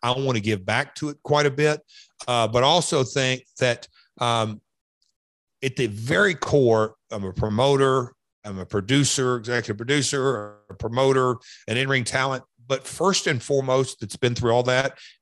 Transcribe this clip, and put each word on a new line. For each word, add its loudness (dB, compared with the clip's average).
I 0
want -2
to -2
give -2
back -2
to -6
it -12
quite 2
a 0
bit, 0
uh, 2
but 2
also 2
think -2
that, 0
um, -2
at -4
the 0
very 0
core, 2
I'm -8
a -8
promoter, 2
I'm -10
a -10
producer, 0
executive -4
producer, -2
a -20
promoter, 2
an -2
in-ring 0
talent. -2
But -4
first -2
and 0
foremost, 0
that's -10
been 0
through 0
all 4
that, 0